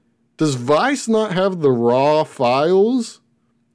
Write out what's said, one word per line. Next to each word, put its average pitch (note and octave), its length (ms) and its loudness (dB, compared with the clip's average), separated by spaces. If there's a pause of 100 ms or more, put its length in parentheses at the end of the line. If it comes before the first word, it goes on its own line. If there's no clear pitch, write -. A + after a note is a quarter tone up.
(380)
does D3+ 180 -2
Vice D3+ 540 -2
not G#3+ 240 -2
have F#3 260 -2
the C#3+ 120 2
raw C3 520 2
files? F#3 960 0 (560)